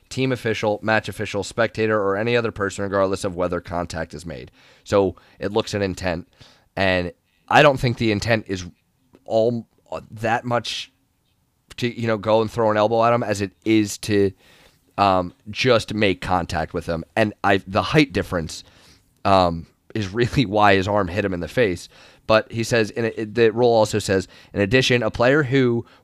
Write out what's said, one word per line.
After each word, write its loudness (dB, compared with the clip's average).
team -2
official, -2
match 0
official, -6
spectator, -2
or 0
any 0
other -2
person, -6
regardless 0
of -6
whether -2
contact -8
is -14
made. -14
So 2
it -6
looks -2
at -2
intent, -4
and 0
I 6
don't 4
think -2
the 0
intent -2
is -6
all, 0
uh, -8
that -2
much -6
to, -4
you -6
know, 0
go 2
and -2
throw 0
an 2
elbow 2
at 4
him 0
as -2
it -4
is 2
to, 2
um, 2
just 0
make 0
contact -4
with -6
him. -4
And 2
I, 4
the 0
height 2
difference, -4
um, 2
is -4
really 0
why 4
his 2
arm 0
hit -2
him -2
in -4
the -8
face. -2
But 2
he -4
says, 0
in -6
a, 0
it, -8
the 6
rule 2
also 2
says, 0
"In 0
addition, 2
a -2
player 2
who, 0